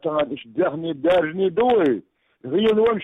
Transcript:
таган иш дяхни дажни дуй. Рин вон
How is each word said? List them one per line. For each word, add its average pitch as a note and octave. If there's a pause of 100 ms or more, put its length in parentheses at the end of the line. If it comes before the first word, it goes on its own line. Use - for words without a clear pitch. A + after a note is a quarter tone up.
таган D3+
иш -
дяхни D#3
дажни E3+
дуй. F3+ (380)
Рин G#3
вон A3